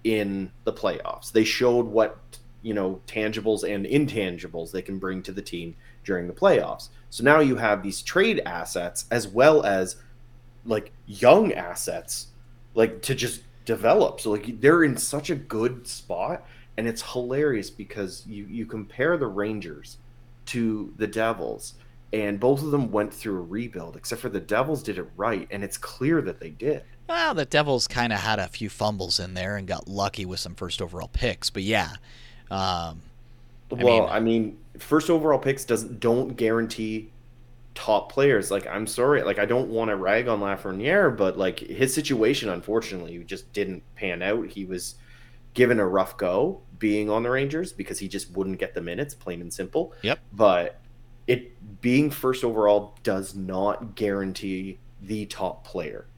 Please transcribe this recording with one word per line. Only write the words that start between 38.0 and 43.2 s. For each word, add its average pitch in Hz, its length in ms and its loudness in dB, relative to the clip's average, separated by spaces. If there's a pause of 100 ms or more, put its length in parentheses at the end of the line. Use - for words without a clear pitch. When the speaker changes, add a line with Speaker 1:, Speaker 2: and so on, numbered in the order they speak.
Speaker 1:
players. 131 400 4
Like, 98 160 -2
I'm 104 200 -6
sorry, 131 360 2
like, 98 160 0
I 101 60 2
don't 117 240 0
wanna 113 280 0
rag 104 300 2
on 110 140 0
Lafreniere, 101 720 0
but, 95 220 2
like, 95 220 -2
his 127 340 -2
situation, 131 560 0
unfortunately, 90 760 -4